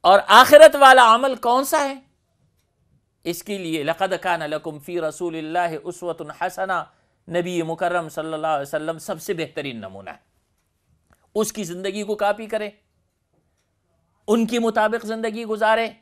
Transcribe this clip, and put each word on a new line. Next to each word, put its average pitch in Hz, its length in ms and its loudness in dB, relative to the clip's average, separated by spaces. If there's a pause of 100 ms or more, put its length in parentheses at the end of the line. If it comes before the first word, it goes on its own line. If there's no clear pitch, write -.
اور 190 260 6
آخرت 294 500 10
والا 262 380 8
عمل 262 200 -2
کون 247 300 -2
سا 285 240 -2
ہے؟ 269 60 -8 (1300)
اس 170 180 -8
کے 202 160 -10
لیے 160 240 -8
لَقَدْ 180 380 -4
كَانَ 170 240 -4
لَكُمْ 151 380 -10
فِي 175 180 -8
رَسُولِ 160 380 -8
اللَّهِ 160 480 -6
أُسْوَةٌ 170 440 -12 (100)
حَسَنَةٌ، 185 420 -6 (460)
نبی 175 340 -4
مکرم 165 460 -6
صلی 160 240 -10
اللہ 156 140 -8
علیہ 151 160 -4
وسلم 156 360 -8
سب 160 240 -12
سے 170 120 -8
بہترین 147 420 -10
نمونہ 95 340 -16
ہے۔ - 180 -20 (1040)
اس 214 180 -4
کی 214 120 -10
زندگی 190 380 -10
کو 208 120 -6
کاپی 208 320 -4
کرے، 214 240 -8 (1600)
ان 226 180 0
کے 240 120 -4
مطابق 226 480 -2
زندگی 226 380 -8
گزارے 220 440 -2 (140)